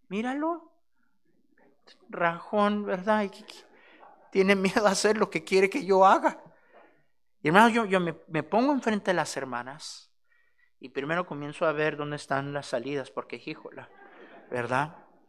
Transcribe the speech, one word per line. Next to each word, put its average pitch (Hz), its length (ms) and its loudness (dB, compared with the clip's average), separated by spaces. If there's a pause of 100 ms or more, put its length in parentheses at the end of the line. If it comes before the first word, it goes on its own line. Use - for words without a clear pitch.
Míralo, 285 600 -6 (1400)
rajón, 202 720 0
¿verdad? 202 380 0
Y 196 80 -4
que, - 160 -20
que - 180 -20 (680)
tiene 190 240 4
miedo 196 320 2
a 196 40 6
hacer 208 260 2
lo 214 140 0
que 160 140 -4
quiere 190 260 4
que - 140 -6
yo 190 200 6
haga. 247 380 4 (1000)
Y 151 60 -2
hermanos, 214 240 8
yo, 226 140 -2
yo 185 140 0
me, 170 160 -4 (120)
me 156 140 -2
pongo 240 300 0
enfrente 214 400 -2
de - 20 -2
las 156 220 -4
hermanas 131 720 -12 (680)
y 127 120 -16
primero 160 360 -4
comienzo 147 380 -8
a 156 80 2
ver 151 240 -2
dónde 147 200 -6
están 143 360 -6
las 143 140 -8
salidas, 135 440 -6
porque, 120 340 -12
híjola, - 440 -16 (600)
¿verdad? 123 440 -4 (340)